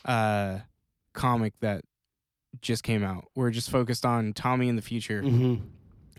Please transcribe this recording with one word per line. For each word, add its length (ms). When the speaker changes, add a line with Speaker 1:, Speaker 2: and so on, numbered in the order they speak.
Speaker 1:
uh, 560
comic 480
that 220
just 220
came 220
out, 200
where 140
it 40
just 180
focused 340
on 280
Tommy 360
in 80
the 60
future 400
Speaker 2:
Mm-hmm. 420